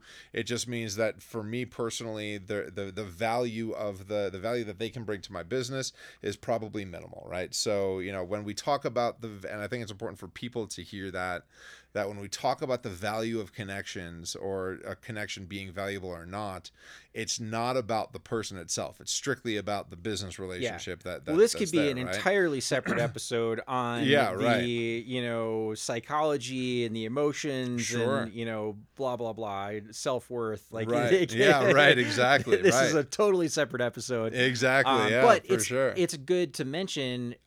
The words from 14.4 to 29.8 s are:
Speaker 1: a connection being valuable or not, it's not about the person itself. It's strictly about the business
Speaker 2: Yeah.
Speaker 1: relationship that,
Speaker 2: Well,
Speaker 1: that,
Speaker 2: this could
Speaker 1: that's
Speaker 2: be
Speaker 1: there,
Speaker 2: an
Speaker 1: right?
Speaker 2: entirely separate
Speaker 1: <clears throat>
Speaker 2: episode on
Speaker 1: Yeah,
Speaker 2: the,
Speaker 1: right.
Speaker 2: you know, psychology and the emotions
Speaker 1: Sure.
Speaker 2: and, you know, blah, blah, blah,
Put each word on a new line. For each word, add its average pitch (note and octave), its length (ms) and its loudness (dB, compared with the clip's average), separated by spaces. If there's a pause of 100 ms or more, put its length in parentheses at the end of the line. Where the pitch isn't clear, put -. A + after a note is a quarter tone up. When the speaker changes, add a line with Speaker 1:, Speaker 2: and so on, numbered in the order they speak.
Speaker 1:
a G2 100 -8
connection G#2 500 -10
being F#2+ 280 -10
valuable G2 340 -4
or E2+ 180 -8
not, F#2+ 460 -8 (420)
it's A2+ 240 -4
not A#2 380 -2
about A2 380 -2
the E2+ 60 -12
person G#2+ 380 -4
itself. E2+ 440 -6
It's - 120 -8
strictly B2 440 -2
about G2 320 -4
the F#2 80 -16
business F#2 420 -6
Speaker 2:
Yeah. F#2+ 60 -6
Speaker 1:
relationship F2+ 580 -6
that, F2 240 -8
Speaker 2:
Well, D3+ 80 0
Speaker 1:
that, F3+ 60 8
Speaker 2:
this A#3 100 8
could - 120 -2
Speaker 1:
that's E3 80 -2
Speaker 2:
be E3 80 2
Speaker 1:
there, D3 120 2
Speaker 2:
an B2+ 140 -4
Speaker 1:
right? F#2 100 -2
Speaker 2:
entirely F3 460 2
separate B2 380 0
Speaker 1:
<clears throat> A#2 100 2
Speaker 2:
episode A2+ 580 -2
on A#2+ 380 0
Speaker 1:
Yeah, C3+ 260 6
Speaker 2:
the, F#2 140 -2
Speaker 1:
right. A#2 180 6
Speaker 2:
you A#2 580 -2
know, A2+ 520 -2
psychology B2+ 1120 0
and A2 100 -2
the A2+ 80 -2
emotions C3 800 0
Speaker 1:
Sure. A#2+ 400 2
Speaker 2:
and, A2+ 120 -6
you A2+ 120 -4
know, G#2+ 320 -4 (180)
blah, B2+ 220 -2
blah, A2+ 160 -4
blah, G2+ 380 -4 (200)